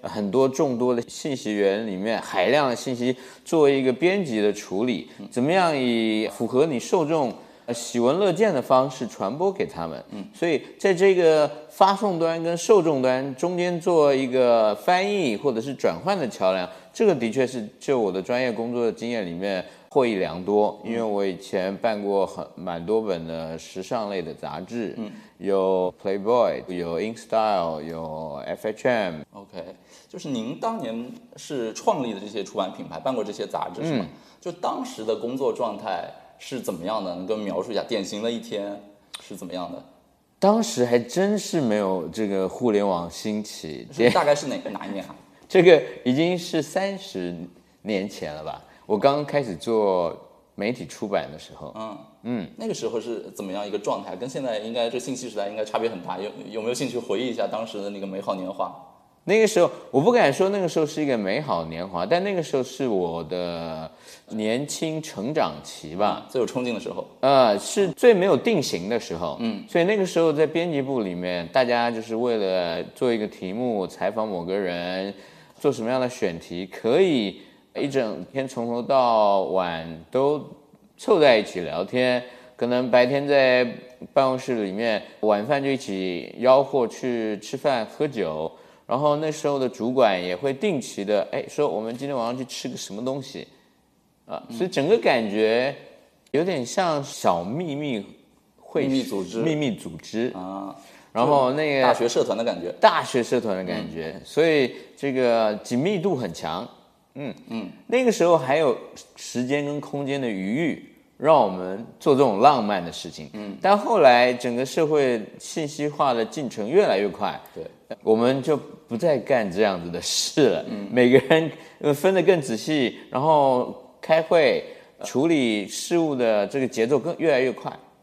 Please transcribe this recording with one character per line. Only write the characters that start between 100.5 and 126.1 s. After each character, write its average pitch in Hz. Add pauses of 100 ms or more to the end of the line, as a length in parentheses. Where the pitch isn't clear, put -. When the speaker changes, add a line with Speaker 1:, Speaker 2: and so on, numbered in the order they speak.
Speaker 1:
然 117
后 135
那 147
个 131
Speaker 2:
大 123
学 117
社 143
团 104
的 117
感 95
觉。 87 (120)
Speaker 1:
大 175
学 131
社 123
团 104
的 92
感 87
觉， 80
Speaker 2:
嗯。 -
Speaker 1:
所 156
以 143 (240)
这 139
个 113
紧 123
密 190
度 175
很 110
强。 85 (460)
嗯。 135 (140)
Speaker 2:
嗯。 113 (180)
Speaker 1:
那 254
个 240
时 175
候 170
还 139
有 147 (380)
时 -
间 143
跟 143
空 143
间 139
的 127
余 104
裕， 117 (320)
让 147
我 107
们 92 (120)
做 151
这 131
种 113
浪 135
漫 101
的 82
事 -
情。 78
Speaker 2:
嗯。 107
Speaker 1:
但 202
后 220
来 123
整 123
个 127
社 160
会 135 (180)
信 -
息 147
化 147
的 113
进 123
程 107
越 180
来 104
越 101
快， 85 (160)
Speaker 2:
对。 82 (400)
Speaker 1:
我 110
们 127
就 151 (320)
不 120
再 147
干 113
这 98
样 92
子 87
的 90
事 -
了。 85
Speaker 2:
嗯。 101
Speaker 1:
每 123
个 135 (100)
人， 160 (280)
呃， 147
分 190
得 180
更 170
仔 117
细， 139 (120)
然 127
后 139 (240)
开 160
会， 127 (400)
处 127
理 117
事 -
务 156